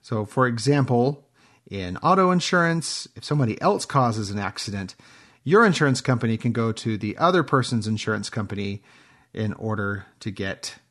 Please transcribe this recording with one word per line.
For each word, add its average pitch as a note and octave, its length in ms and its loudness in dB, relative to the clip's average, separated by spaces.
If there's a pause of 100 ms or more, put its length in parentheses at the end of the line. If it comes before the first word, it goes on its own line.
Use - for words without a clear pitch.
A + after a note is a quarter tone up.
So, G#2+ 200 -4
for B2+ 220 2
example, B2+ 800 0 (420)
in F#2 280 -8
auto F#3 320 4
insurance, E3+ 840 0
if - 80 -18
somebody C3+ 360 0
else F#3+ 260 0
causes A2+ 440 0
an G2+ 80 -6
accident, G2 560 -6 (500)
your G#3 220 6
insurance D3 340 4
company A#2 380 0
can A#2 140 -2
go A2+ 200 0
to A2 240 -4
the G#2 220 -6
other F3+ 240 4
person's A#2+ 460 0
insurance G#2+ 420 -2
company G2+ 540 -6 (500)
in G#2+ 200 -2
order G2+ 520 -6 (140)
to A2+ 100 -8
get F#2+ 460 -8 (160)